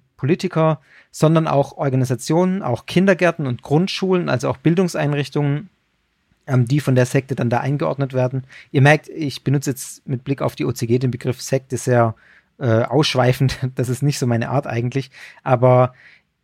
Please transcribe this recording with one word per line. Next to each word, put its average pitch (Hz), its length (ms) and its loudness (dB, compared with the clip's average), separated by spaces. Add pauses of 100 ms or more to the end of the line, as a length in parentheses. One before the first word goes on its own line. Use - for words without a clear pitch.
(180)
Politiker, 160 640 0 (300)
sondern 160 360 4
auch 139 300 0
Organisationen, 156 840 0
auch 120 240 -4
Kindergärten 175 640 2
und 123 160 -6
Grundschulen, 180 640 0
also 135 200 -2
auch 123 80 -4
Bildungseinrichtungen, 151 1120 0 (760)
ähm, 127 220 2
die 143 120 2
von 135 140 0
der 123 140 4
Sekte 135 280 -2
dann 120 140 -2
da 120 100 0
eingeordnet 139 540 -2
werden. 127 300 -2 (280)
Ihr 139 100 2
merkt, 147 280 4
ich 151 340 -8
benutze 139 280 0
jetzt - 360 -14
mit 131 160 -6
Blick 135 200 -4
auf 127 120 -4
die 123 100 -4
O 120 60 0
C 117 140 -6
G 117 140 2
den 127 120 0
Begriff 123 300 -6
Sekte 131 360 -4
sehr, 117 380 2 (440)
äh, 117 240 2
ausschweifend. 127 800 0
<laughs> 131 100 -8
Das 127 140 -4
ist 127 140 -4
nicht 143 160 0
so 131 80 -2
meine 117 220 0
Art 127 180 -2
eigentlich, 123 420 -4 (340)
aber, 127 520 4 (480)